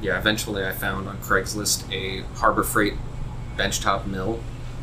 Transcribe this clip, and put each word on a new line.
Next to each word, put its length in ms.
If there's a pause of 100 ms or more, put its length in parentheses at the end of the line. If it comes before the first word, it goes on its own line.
yeah, 160
eventually 480
I 60
found 380
on 80
Craigslist 720
a 300 (160)
Harbor 260
Freight 300 (640)
benchtop 480
mill, 340 (440)